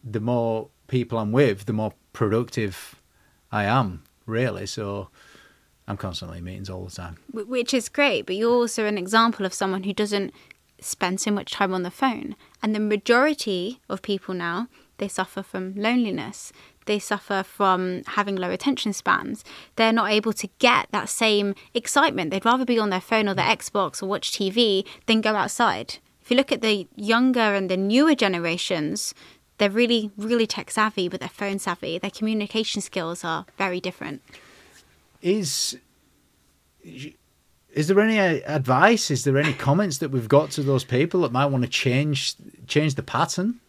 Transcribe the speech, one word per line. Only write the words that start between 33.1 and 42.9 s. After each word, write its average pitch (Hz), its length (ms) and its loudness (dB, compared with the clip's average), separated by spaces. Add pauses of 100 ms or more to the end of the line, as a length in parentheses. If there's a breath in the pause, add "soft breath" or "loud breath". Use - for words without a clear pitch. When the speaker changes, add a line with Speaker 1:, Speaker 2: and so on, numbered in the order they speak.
Speaker 2:
are 165 220 -4 (120)
very 185 220 -2
different. 165 420 -10 (1000 loud breath)
Speaker 1:
Is, 175 560 -2 (1040)
is - 1040 -8
there 190 120 6
any, 220 200 4
uh, 175 260 4
advice? 147 640 4
Is 131 120 0
there 135 140 4
any 147 160 2
comments 156 460 0
that 156 100 -4
we've 127 180 -2
got 143 240 6
to 151 120 -4
those 135 200 2
people 165 380 2
that 139 100 2
might 135 160 2
wanna 127 200 2
change, 135 680 0 (300)
change 151 300 2